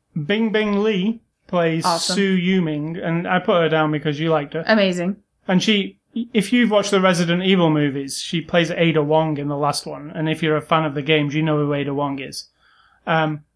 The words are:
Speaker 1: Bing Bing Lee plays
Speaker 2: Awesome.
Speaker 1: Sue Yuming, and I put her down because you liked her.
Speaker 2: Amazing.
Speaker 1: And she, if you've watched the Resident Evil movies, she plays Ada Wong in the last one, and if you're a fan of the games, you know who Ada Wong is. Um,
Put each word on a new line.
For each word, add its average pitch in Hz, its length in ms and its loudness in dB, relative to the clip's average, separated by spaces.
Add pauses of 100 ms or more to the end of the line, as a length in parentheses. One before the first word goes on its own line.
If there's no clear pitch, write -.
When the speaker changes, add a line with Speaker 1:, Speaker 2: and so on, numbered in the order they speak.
(260)
Speaker 1:
Bing 214 260 0
Bing 208 300 0
Lee 214 380 -2 (260)
plays 165 380 0
Speaker 2:
Awesome. 175 320 -2
Speaker 1:
Sue 196 200 2
Yuming, 170 680 -2
and 170 240 -2
I 185 120 2
put 180 240 2
her 160 60 2
down 156 220 2
because 151 300 -2
you 165 100 0
liked 147 240 -2
her. 165 120 -6
Speaker 2:
Amazing. 190 500 0 (300)
Speaker 1:
And 185 160 2
she, 202 360 0 (360)
if 208 180 0
you've 240 180 4
watched 202 200 2
the 196 100 2
Resident 180 440 2
Evil 185 260 4
movies, 143 500 0
she - 220 -4
plays 170 280 0
Ada 165 320 2
Wong 156 360 0
in 143 100 -6
the 147 80 -4
last 143 300 -2
one, 147 240 -12
and 156 180 -2
if 156 140 -2
you're 156 140 2
a 147 60 0
fan 160 220 0
of 147 100 -4
the 147 80 -4
games, 147 320 2
you 156 80 0
know 156 140 0
who 147 160 0
Ada 143 220 -2
Wong 139 240 -4
is. - 300 -14 (580)
Um, 156 380 0 (120)